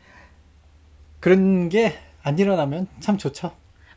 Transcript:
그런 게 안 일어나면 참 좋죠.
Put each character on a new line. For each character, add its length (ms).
그런 500
게 440
안 160
일어나면 480
참 160
좋죠. 340